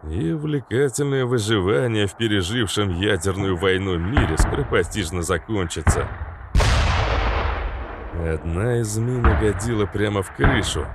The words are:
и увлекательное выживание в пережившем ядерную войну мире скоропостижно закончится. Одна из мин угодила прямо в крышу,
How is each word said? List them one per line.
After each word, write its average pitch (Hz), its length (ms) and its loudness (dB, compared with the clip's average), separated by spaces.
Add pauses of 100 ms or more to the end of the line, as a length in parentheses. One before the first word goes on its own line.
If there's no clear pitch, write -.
и 120 220 -2
увлекательное 143 960 0
выживание 110 800 2
в - 100 -6
пережившем 104 760 0
ядерную 95 640 0
войну 95 420 2
мире 82 400 0
скоропостижно 92 840 0
закончится. 85 840 0 (2000)
Одна 85 640 -2
из 107 200 -2
мин 120 280 0
угодила 104 600 2
прямо 101 360 0
в - 120 -8
крышу, 104 600 0